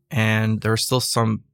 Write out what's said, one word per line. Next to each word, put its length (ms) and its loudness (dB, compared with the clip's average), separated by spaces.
and 500 0
there 120 2
are 40 0
still 220 0
some 440 -2